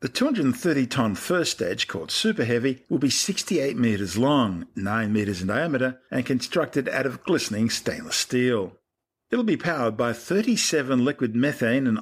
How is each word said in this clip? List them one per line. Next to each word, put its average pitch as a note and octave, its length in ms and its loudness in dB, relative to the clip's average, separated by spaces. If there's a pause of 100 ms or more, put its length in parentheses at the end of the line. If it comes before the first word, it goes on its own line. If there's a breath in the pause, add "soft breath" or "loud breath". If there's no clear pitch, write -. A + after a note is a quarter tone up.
The - 80 -4
two - 160 -2
hundred A3+ 220 2
and B2 100 2
thirty C#3+ 280 2
ton A#2 300 0
first F3 380 -2
stage, F#2+ 340 -4
called D#2+ 240 -8
Super G#3+ 340 0
Heavy, A#2+ 440 0
will D3 100 0
be C#3 100 2
sixty-eight C#3+ 680 -2
meters G2+ 420 2
long, A#2 560 2
nine G#2 380 0
meters G2+ 300 0
in F#2 40 -2
diameter, C3 540 0 (100)
and C3 160 -2
constructed C#3 640 0
out C3+ 180 0
of B2 160 -6
glistening A#2 480 0
stainless - 460 -4
steel. B2 560 0 (580)
It'll A#3+ 140 2
be F3+ 120 2
powered B2 400 -2
by A#2+ 160 0
thirty-seven D3+ 920 0
liquid B2+ 320 0
methane C3 500 2
and A2 160 2